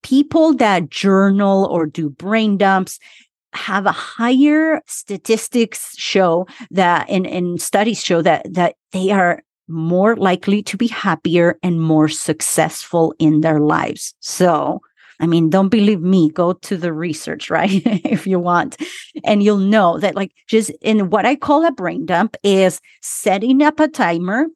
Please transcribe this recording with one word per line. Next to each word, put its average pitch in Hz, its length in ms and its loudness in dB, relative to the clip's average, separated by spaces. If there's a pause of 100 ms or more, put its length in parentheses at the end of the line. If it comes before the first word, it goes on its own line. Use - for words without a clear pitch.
People 311 500 2
that 196 360 0
journal 196 720 2
or 165 220 -2
do 151 220 -6
brain 202 480 -2
dumps, 190 440 0 (540)
have 202 320 -4
a 180 60 2
higher 294 920 0
statistics - 1080 -4
show 185 500 0 (240)
that, 175 380 2
and, 185 180 -2
and 175 340 -4
studies 208 420 -2
show 170 200 0
that, 160 300 2
that 175 240 0 (160)
they 190 180 0
are 185 320 2 (240)
more 175 500 0
likely 196 460 0
to - 140 -10
be 233 120 -2
happier 170 760 0
and 170 180 -2
more 156 280 2
successful 156 1080 -2
in 151 220 4
their 156 200 2
lives. - 600 -2
So, 147 600 0 (380)
I 160 60 0
mean, 165 220 2
don't 190 220 2
believe 202 320 2
me, 180 260 4
go 175 240 0
to - 240 -8
the 170 160 -6
research, 156 580 -8
<laughs> 165 80 -2
right? 190 240 0 (220)
If - 220 -4
you 185 120 0
want. 175 380 -2 (480)
And 208 180 2
you'll 208 140 4
know 190 420 2
that, 202 180 -2
like, 190 160 -6 (160)
just 220 220 0 (120)
in 208 260 0
what 196 160 0
I 277 120 2
call 302 280 0
a 330 80 2
brain 175 320 -6
dump 180 380 -2
is 190 380 2 (200)
setting 226 600 0
up 302 180 2
a 311 80 4
timer 196 680 -2